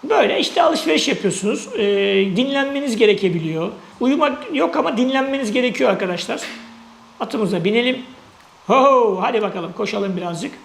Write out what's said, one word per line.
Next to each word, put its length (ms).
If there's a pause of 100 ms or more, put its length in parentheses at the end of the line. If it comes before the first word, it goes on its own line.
Böyle 360
işte 220
alışveriş 460
yapıyorsunuz. 640
Ee, 640
dinlenmeniz 600
gerekebiliyor. 760 (280)
Uyumak 520
yok 240
ama 200
dinlenmeniz 560
gerekiyor 380
arkadaşlar. 500 (800)
Atımıza 440
binelim. 380 (640)
Ho 80
ho, 480
hadi 200
bakalım 300
koşalım 440
birazcık. 360 (120)